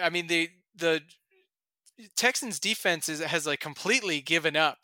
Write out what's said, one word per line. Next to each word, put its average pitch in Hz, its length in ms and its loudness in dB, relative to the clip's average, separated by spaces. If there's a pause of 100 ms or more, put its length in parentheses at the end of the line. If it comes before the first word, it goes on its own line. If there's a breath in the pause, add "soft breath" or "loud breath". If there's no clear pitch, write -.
I 175 100 4
mean, 170 160 -2
they, 170 220 0 (260)
the 165 280 0 (1120)
Texans 240 420 0
defense 185 500 0
is, 156 120 -4
has, 156 260 -2
like, 143 140 -2
completely 180 600 0
given 156 360 0
up 151 280 2